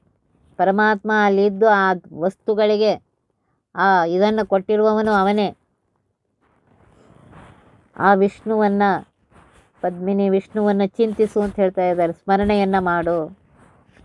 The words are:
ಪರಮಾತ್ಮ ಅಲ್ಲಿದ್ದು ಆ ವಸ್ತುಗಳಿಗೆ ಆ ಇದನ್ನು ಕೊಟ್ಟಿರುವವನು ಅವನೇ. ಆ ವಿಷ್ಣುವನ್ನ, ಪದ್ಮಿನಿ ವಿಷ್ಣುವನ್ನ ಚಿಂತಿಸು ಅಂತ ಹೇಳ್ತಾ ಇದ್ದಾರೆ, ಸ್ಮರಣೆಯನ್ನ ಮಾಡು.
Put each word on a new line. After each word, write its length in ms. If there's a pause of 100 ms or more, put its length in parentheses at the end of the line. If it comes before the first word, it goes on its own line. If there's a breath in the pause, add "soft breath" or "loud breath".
(580)
ಪರಮಾತ್ಮ 540 (140)
ಅಲ್ಲಿದ್ದು 420
ಆ 260 (200)
ವಸ್ತುಗಳಿಗೆ 920 (720)
ಆ 300
ಇದನ್ನು 400
ಕೊಟ್ಟಿರುವವನು 680
ಅವನೇ. 460 (2500)
ಆ 160
ವಿಷ್ಣುವನ್ನ, 680 (1000)
ಪದ್ಮಿನಿ 480
ವಿಷ್ಣುವನ್ನ 560
ಚಿಂತಿಸು 540
ಅಂತ 160
ಹೇಳ್ತಾ 300
ಇದ್ದಾರೆ, 280
ಸ್ಮರಣೆಯನ್ನ 680
ಮಾಡು. 580 (680)